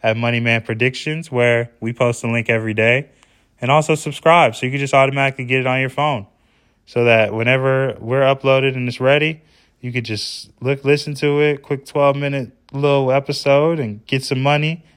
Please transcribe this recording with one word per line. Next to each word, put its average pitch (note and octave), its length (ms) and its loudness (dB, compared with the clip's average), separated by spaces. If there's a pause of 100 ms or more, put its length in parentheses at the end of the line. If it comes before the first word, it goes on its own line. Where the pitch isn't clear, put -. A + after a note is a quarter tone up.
at A2 140 0
Money A#2 220 0
Man A#2 240 0
Predictions, B2+ 680 -4
where A#2+ 480 0
we A#2 140 -6
post A#2+ 300 -2
a A#2+ 40 -4
link A#2 220 -2
every A2 240 -2
day. A#2 360 0 (520)
And B2 80 -2
also D3+ 240 2
subscribe, D#3 640 2
so C3+ 100 -6
you B2+ 60 -4
can C#3 80 -4
just C#3 160 -2
automatically C3+ 500 0
get C3 140 0
it B2+ 80 -2
on C3 120 0
your C3 100 -4
phone, C#3 360 -4 (600)
so A#2+ 160 0
that A2+ 280 4
whenever C3 680 0
we're A#2+ 220 -2
uploaded C3+ 540 2
and B2 120 -4
it's A#2+ 120 -6
ready, D3+ 440 0 (360)
you B2 120 -10
could A#2+ 140 -4
just - 440 -10 (120)
look, C3+ 220 -2
listen C#3+ 320 0
to D3 260 0
it, D3 200 0
quick C#3 240 -6
twelve C#3+ 300 2
minute C#3 360 -4 (200)
little C#3 400 2
episode, C#3+ 680 2
and G#2+ 260 -8
get C3+ 180 -4
some C3 180 -4
money, D3+ 420 0 (140)